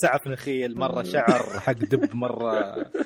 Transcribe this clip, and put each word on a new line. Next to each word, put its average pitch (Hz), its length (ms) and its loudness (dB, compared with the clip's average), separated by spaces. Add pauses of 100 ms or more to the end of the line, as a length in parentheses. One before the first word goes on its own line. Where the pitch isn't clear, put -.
سعف 139 260 2
نخيل، 127 500 -4
مرة 123 260 0
شعر 123 560 2
حق 135 140 0
دب، 117 420 0
مرة 113 720 -2 (200)